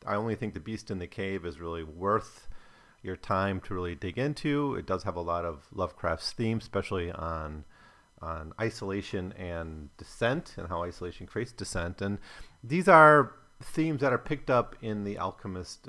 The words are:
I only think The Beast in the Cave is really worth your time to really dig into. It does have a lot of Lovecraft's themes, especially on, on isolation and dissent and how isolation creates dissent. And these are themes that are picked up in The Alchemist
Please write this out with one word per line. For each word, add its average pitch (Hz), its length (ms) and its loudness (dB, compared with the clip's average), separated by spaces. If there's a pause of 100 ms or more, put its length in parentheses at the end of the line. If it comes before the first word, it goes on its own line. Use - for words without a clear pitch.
I 101 100 0
only 110 200 0
think 107 200 -6
The 92 40 -8
Beast 107 320 -8
in 95 80 -4
the 87 80 -6
Cave 98 380 -4
is 76 120 -6
really 82 280 -6
worth 95 640 -2 (520)
your 92 140 -8
time 98 460 0
to - 120 -8
really 87 220 -4
dig 90 220 -6
into. 143 580 -2
It - 100 -6
does 190 180 -2
have 90 120 -4
a 87 60 -4
lot 85 240 -2
of 78 260 -8
Lovecraft's 85 640 -2
themes, 113 300 0
especially 92 500 -4
on, 78 500 -6 (580)
on 80 380 -8
isolation 98 800 -4
and 82 580 -8
dissent - 600 -2
and 87 100 -8
how 85 160 -2
isolation 87 440 -8
creates 120 260 -4
dissent. 90 480 -4
And 101 160 0 (440)
these 170 280 2
are 151 460 12 (280)
themes 156 380 0
that 135 100 6
are 117 60 4
picked - 320 -4
up 120 320 4
in 104 240 -2
The 101 120 -4
Alchemist 92 720 -6